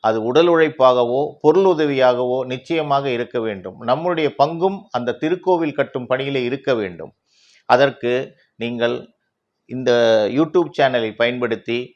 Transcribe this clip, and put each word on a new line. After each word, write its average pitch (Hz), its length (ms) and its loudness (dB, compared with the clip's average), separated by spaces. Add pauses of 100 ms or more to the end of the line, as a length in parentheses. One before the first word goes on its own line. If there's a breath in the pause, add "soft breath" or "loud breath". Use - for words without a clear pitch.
அது 113 180 2
உடல் 151 280 4
உழைப்பாகவோ 127 680 2 (200)
பொருள் 180 300 4
உதவியாகவோ 127 720 2
நிச்சயமாக 139 680 -4
இருக்க 120 300 -4
வேண்டும். 95 400 -8
நம்முடைய 156 480 -2 (100)
பங்கும் 165 400 -4 (120)
அந்த 120 300 -6
திருக்கோவில் 170 580 -2
கட்டும் 127 280 -6
பணியிலே 135 380 -4
இருக்க 131 300 -4
வேண்டும். 90 380 -8 (560 soft breath)
அதற்கு 127 440 2 (480)
நீங்கள் 120 360 -2 (760)
இந்த 127 200 -2 (400)
YouTube 156 420 0
சேனலை 127 440 0
பயன்படுத்தி 120 600 -2 (180)